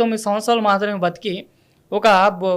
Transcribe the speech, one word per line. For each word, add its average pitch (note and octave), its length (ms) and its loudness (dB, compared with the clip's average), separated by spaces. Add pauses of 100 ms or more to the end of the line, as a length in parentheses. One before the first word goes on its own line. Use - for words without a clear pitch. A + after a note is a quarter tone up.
తొమ్మిది A3+ 260 -2
సంవత్సరాలు A3 420 0
మాత్రమే G3+ 360 0
బతికి F3 300 -4 (640)
ఒక G3+ 80 2 (320)
బ-, F#3 180 -2